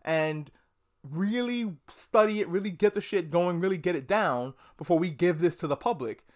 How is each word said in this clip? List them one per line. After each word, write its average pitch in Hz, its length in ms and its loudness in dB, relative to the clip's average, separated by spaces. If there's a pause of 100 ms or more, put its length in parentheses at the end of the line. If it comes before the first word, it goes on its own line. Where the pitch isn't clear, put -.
and 156 480 -2 (520)
really 214 720 -2 (160)
study 214 500 2
it, - 60 -2
really 190 220 -2
get 202 240 2
the 208 80 -4
shit 170 300 -4
going, 175 280 2
really 190 180 0
get 175 180 -2
it 135 120 -6
down 135 460 0 (240)
before 160 220 2
we 175 100 0
give 160 300 0
this 170 180 2
to 160 100 -8
the 143 80 0
public. 139 480 -4 (120)